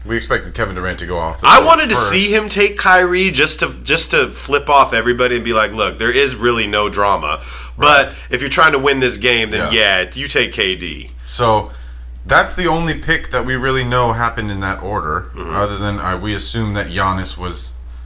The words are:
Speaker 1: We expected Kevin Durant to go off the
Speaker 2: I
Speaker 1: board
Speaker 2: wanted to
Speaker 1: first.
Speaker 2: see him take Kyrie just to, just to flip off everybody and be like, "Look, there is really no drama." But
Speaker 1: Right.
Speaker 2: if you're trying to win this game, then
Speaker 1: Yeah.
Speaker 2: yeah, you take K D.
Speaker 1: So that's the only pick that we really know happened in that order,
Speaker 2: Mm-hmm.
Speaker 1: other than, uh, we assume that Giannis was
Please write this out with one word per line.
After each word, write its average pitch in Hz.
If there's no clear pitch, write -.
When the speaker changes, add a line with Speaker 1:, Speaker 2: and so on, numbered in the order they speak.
Speaker 1:
We 113
expected 117
Kevin 101
Durant 90
to 92
go 87
off 82
the -
Speaker 2:
I 180
Speaker 1:
board 285
Speaker 2:
wanted 320
to 214
Speaker 1:
first. -
Speaker 2:
see 202
him 214
take 202
Kyrie 180
just 147
to, 147
just 156
to 151
flip 143
off 139
everybody 120
and 113
be 117
like, 107
"Look, 95
there 113
is 131
really 113
no 104
drama." 90
But 143
Speaker 1:
Right. -
Speaker 2:
if 123
you're 135
trying 160
to 143
win 139
this 123
game, 113
then 104
Speaker 1:
Yeah. 101
Speaker 2:
yeah, -
you 135
take 117
K 98
D. 78
Speaker 1:
So 107
that's 175
the 180
only 165
pick -
that 120
we 131
really 131
know 120
happened 113
in 98
that 95
order, 90
Speaker 2:
Mm-hmm. 85
Speaker 1:
other 104
than, 101
uh, 92
we 101
assume 107
that 101
Giannis 95
was 90